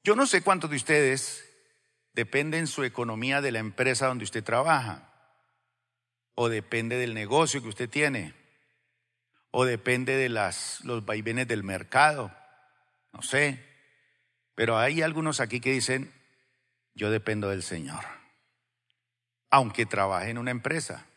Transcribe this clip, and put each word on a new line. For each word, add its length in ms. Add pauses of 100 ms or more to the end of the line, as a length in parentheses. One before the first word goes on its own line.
Yo 140
no 100
sé 180
cuántos 260
de 80
ustedes 640 (720)
dependen 540
su 180
economía 560
de 100
la 80
empresa 480
donde 160
usted 220
trabaja, 640 (1300)
o 60
depende 480
del 180
negocio 480
que 60
usted 220
tiene, 440 (1160)
o 140
depende 500
de 140
las, 560
los 180
vaivenes 460
del 140
mercado, 720 (760)
no 100
sé. 400 (920)
Pero 220
hay 240
algunos 400
aquí 180
que 140
dicen, 400 (840)
"Yo 160
dependo 380
del 120
Señor", 440 (1400)
aunque 360
trabaje 440
en 80
una 140
empresa. 640